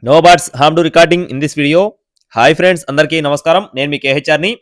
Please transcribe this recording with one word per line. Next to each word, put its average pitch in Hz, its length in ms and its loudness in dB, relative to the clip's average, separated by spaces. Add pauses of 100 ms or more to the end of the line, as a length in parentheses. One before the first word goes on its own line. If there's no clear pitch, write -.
No 127 180 2
birds 170 280 4
harm 147 260 0
to 170 80 2
recording 170 460 2
in 131 100 -10
this 147 160 -6
video. 151 260 0 (520)
హాయ్ 135 220 2
ఫ్రెండ్స్, 180 320 0
అందరికీ 151 340 -2
నమస్కారం. 151 420 -2 (100)
నేను 135 180 -6
మీ 143 80 -6
కేహెచ్ఆర్ని. 151 520 -2 (100)